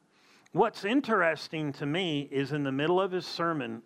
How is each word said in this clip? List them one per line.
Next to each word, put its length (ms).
What's 320
interesting 880
to 120
me 440
is 220
in 120
the 80
middle 280
of 140
his 120
sermon 600